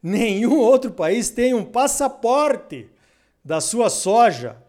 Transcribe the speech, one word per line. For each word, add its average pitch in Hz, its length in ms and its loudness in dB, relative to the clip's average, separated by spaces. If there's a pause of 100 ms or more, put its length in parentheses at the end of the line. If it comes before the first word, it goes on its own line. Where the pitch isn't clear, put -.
Nenhum 208 560 0
outro 262 340 4
país 180 380 -2
tem 247 220 0
um 220 120 -2
passaporte 254 1200 -2 (580)
da 156 160 -4
sua 220 300 0
soja 151 680 0 (120)